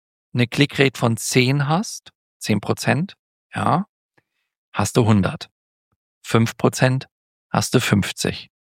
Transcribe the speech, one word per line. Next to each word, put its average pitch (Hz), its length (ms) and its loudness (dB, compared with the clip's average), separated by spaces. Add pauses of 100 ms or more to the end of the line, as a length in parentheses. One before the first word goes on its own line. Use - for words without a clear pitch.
(340)
eine 123 140 0
Click-Rate 139 520 0
von 117 180 0
zehn 135 500 0
hast, - 460 -4 (260)
zehn 107 220 -2
Prozent, 120 560 -2 (360)
ja, 139 340 0 (840)
hast - 240 -2
du 123 80 4
hundert. 101 460 0 (720)
Fünf - 340 0
Prozent 131 520 0 (420)
hast - 240 -2
du 127 60 4
fünfzig. - 720 -2 (120)